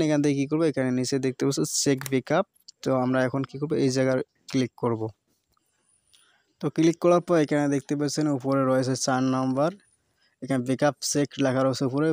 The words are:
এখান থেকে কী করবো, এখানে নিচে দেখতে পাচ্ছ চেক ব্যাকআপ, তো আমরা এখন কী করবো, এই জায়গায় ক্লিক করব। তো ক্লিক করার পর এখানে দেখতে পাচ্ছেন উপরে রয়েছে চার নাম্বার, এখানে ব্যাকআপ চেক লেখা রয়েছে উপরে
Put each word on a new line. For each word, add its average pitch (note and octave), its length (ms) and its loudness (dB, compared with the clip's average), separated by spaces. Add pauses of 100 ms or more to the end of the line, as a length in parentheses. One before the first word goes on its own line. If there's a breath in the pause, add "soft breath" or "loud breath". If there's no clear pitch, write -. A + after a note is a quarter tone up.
এখান D3+ 180 2
থেকে C#3+ 160 2
কী C#3 100 0
করবো, D#3 220 0
এখানে C3 180 0 (100)
নিচে B2+ 160 -2 (100)
দেখতে C3 200 -2
পাচ্ছ C#3+ 140 0 (240)
চেক C#3 160 2 (120)
ব্যাকআপ, D3 340 0 (380)
তো C#3 60 -2 (140)
আমরা B2+ 240 2
এখন C3+ 220 -2
কী - 120 -18
করবো, D3+ 220 -4
এই C3+ 120 2
জায়গায় C3 260 0 (300)
ক্লিক B2+ 200 0 (100)
করব। A#2 200 -2 (1600 soft breath)
তো - 60 -8 (100)
ক্লিক D#3+ 280 2
করার F3 240 6
পর F3 160 2
এখানে D3 220 0 (100)
দেখতে C#3 240 -4
পাচ্ছেন D3 260 -2 (120)
উপরে C3+ 320 0
রয়েছে C3 240 2 (120)
চার C3 160 0 (140)
নাম্বার, C3 360 0 (720)
এখানে C3+ 240 -2
ব্যাকআপ C#3 280 0 (160)
চেক C#3+ 180 0 (160)
লেখা C3 200 2
রয়েছে C3+ 240 0
উপরে C#3+ 240 -2